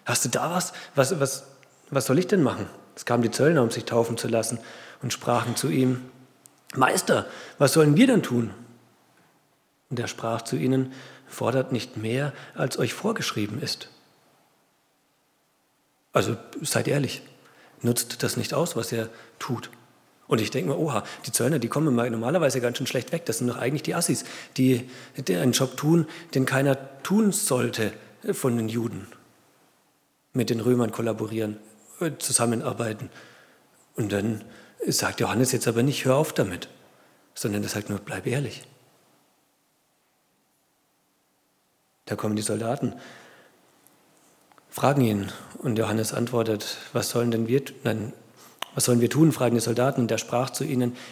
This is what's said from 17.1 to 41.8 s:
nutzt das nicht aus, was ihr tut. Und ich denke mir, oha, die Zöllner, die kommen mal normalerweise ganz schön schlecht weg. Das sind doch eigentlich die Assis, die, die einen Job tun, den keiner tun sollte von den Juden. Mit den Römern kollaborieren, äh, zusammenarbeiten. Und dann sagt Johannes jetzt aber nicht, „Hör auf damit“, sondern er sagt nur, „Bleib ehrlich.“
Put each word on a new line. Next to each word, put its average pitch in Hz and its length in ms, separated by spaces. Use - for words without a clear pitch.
nutzt - 420
das 120 120
nicht 113 160
aus, 156 220
was 113 160
ihr 113 200
tut. - 320
Und 110 120
ich 101 100
denke 151 200
mir, 131 80
oha, 135 260
die 120 60
Zöllner, 131 300
die 113 80
kommen 147 260
mal 120 160
normalerweise 131 500
ganz 120 180
schön 131 100
schlecht - 240
weg. - 140
Das - 120
sind 123 80
doch 120 120
eigentlich 135 260
die 170 100
Assis, 170 300
die, 127 340
die 175 200
einen 135 160
Job - 240
tun, 160 320
den 131 120
keiner 135 300
tun 208 260
sollte 117 600
von 120 240
den 110 120
Juden. 110 380
Mit 117 180
den 113 80
Römern 120 320
kollaborieren, 110 680
äh, 165 180
zusammenarbeiten. 120 920
Und 107 160
dann 104 340
sagt - 320
Johannes 117 320
jetzt 120 160
aber 117 160
nicht, 143 200
„Hör 131 120
auf 156 160
damit“, 98 360
sondern 104 280
er 101 60
sagt - 200
nur, 101 120
„Bleib - 260
ehrlich.“ 131 380